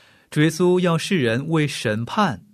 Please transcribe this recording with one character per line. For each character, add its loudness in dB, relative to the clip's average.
主 2
耶 4
稣 2
要 2
世 -2
人 0
为 0
审 -4
判 -2